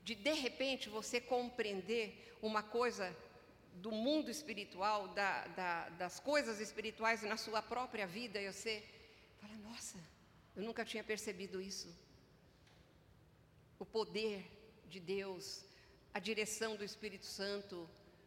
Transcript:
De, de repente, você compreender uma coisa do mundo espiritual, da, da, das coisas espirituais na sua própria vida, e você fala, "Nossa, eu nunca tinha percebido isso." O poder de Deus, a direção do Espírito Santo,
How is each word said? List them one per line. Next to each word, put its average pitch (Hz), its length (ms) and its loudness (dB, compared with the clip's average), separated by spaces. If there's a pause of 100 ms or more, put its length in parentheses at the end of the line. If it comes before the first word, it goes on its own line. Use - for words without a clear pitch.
De, 233 100 -4
de 220 200 6
repente, 262 560 2
você 220 300 2
compreender 226 1200 0
uma 214 200 4
coisa 208 540 2 (600)
do 190 160 -4
mundo 254 380 4
espiritual, 208 760 0
da, 185 400 2
da, 170 420 0
das 175 300 -4
coisas 240 400 4
espirituais 220 640 2
na 214 140 0
sua 214 240 0
própria 233 440 -2
vida, 208 340 -4
e 196 120 -2
você 214 320 -2 (580)
fala, 208 140 -12 (140)
"Nossa, - 280 -8 (580)
eu 180 60 -4
nunca 226 240 -2
tinha 214 180 -4
percebido 196 560 -2
isso." 190 300 -6 (1900)
O 196 60 -6
poder 208 600 2 (420)
de 180 120 -10
Deus, 190 680 -2 (480)
a 208 60 0
direção 214 560 0
do 202 80 -4
Espírito 196 420 -6
Santo, 196 640 -2 (380)